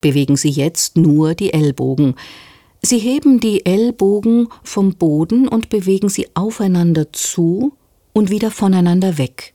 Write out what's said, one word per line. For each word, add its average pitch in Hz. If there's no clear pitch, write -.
Bewegen 143
Sie 147
jetzt 147
nur 156
die 196
Ellbogen. 135
Sie -
heben 254
die 220
Ellbogen 226
vom 196
Boden 165
und 226
bewegen 196
sie -
aufeinander 175
zu 185
und 202
wieder 214
voneinander 185
weg. -